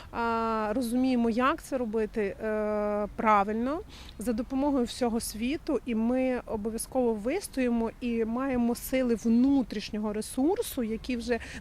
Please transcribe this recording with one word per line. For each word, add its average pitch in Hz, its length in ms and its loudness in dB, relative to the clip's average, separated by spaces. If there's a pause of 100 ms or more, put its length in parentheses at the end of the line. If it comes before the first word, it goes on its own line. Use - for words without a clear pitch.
(120)
а, 226 640 0
розуміємо, 247 540 2
як 254 340 2
це 277 140 -4
робити, 214 680 -2
е, 208 720 0
правильно, 220 640 2 (380)
за 226 140 -2
допомогою 262 520 0
всього 233 340 -2
світу, 240 640 -2
і 233 100 -2
ми 247 500 2
обов'язково 226 680 -2
вистоїмо 233 800 0 (100)
і 233 240 0 (140)
маємо 247 360 2
сили 254 400 0
внутрішнього 226 960 2
ресурсу, 269 720 0
який 226 340 -4
вже 233 220 -2 (220)